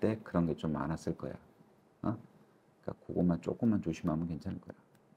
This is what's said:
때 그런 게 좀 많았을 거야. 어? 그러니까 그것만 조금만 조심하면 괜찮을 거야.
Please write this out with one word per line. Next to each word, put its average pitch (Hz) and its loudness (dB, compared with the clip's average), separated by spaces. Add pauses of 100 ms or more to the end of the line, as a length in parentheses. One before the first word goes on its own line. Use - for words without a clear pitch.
때 107 2
그런 87 4
게 76 2
좀 80 -2
많았을 76 -2
거야. 65 -8 (720)
어? 117 0 (640)
그러니까 - -10
그것만 87 2
조금만 104 2
조심하면 82 0
괜찮을 85 -6
거야. - -16 (420)